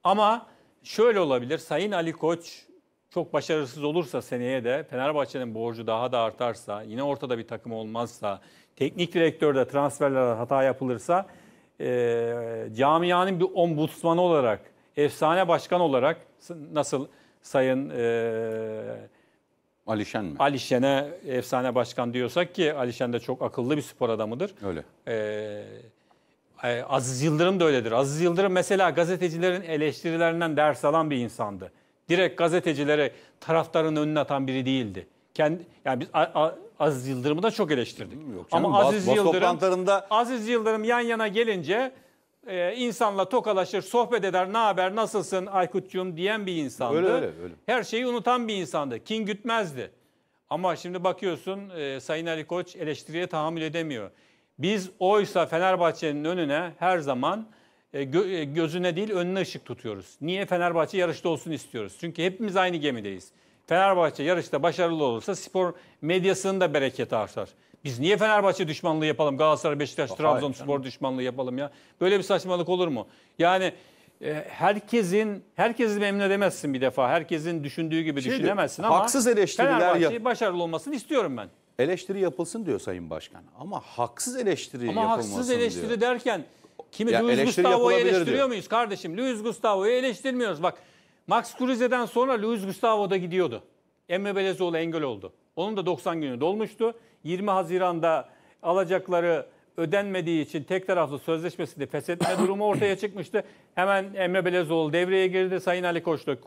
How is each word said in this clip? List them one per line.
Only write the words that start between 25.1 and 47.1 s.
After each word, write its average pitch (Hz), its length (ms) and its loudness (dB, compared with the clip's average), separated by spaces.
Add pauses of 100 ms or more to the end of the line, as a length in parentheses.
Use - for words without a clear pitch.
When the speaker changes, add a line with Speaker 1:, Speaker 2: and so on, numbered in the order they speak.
Speaker 1:
e, 120 180 0
Aziz 131 400 -2
Yıldırım 170 380 2
da 170 40 6
öyledir. 127 280 4
Aziz 139 280 2
Yıldırım 180 320 2
mesela 185 380 4
gazetecilerin 175 720 0
eleştirilerinden 165 920 0
ders 151 280 2
alan 156 260 2
bir 143 60 0
insandı. 104 560 -6 (360)
Direkt 180 300 2
gazetecilere 151 720 2 (300)
taraftarın 160 560 0
önüne 151 240 0
atan 135 260 -2
biri 131 200 -2
değildi. 107 400 -2 (280)
Kendi, 160 280 2 (220)
yani 127 160 0
biz - 120 -8
A-, 160 320 2
A-, 165 100 0 (240)
Aziz 135 300 0
Yıldırım'ı 139 340 0
da 220 80 4
çok 208 220 -2
eleştirdik. 117 460 -4 (180)
Speaker 2:
Yok 87 140 -14
canım, 175 140 2
Speaker 1:
Ama 202 140 4
Speaker 2:
bas-, 202 100 8
Speaker 1:
Aziz 196 200 2
Speaker 2:
bas 208 80 6
Speaker 1:
Yıldırım, 190 160 4
Speaker 2:
toplantılarında 185 800 2
Speaker 1:
Aziz 226 380 0
Yıldırım 220 360 0
yan 240 160 2
yana 226 280 0
gelince, 214 640 0 (540)
e, 185 300 -2
insanla 208 520 0
tokalaşır, 208 540 0
sohbet 233 420 0
eder, 185 280 0
"Ne 220 60 0
haber, 190 380 2
nasılsın 185 500 -2
Aykut'cum?" 185 680 -2
diyen 202 300 -2
bir 180 100 -4
insandı. 135 400 -2
Speaker 2:
Öyle, 180 120 2
öyle, 220 180 2